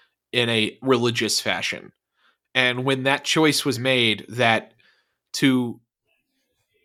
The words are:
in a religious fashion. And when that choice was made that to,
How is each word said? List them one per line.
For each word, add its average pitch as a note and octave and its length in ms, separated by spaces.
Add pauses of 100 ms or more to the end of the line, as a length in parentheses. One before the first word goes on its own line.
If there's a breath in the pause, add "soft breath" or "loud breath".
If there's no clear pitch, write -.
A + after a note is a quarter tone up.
(320 soft breath)
in A#2+ 160
a A2 340
religious A#2 580
fashion. - 520 (640)
And B2+ 300
when C3 200
that C#3 200
choice D#3 400
was B2 140
made A#2+ 520
that A2+ 420 (600)
to, B2+ 440 (1080)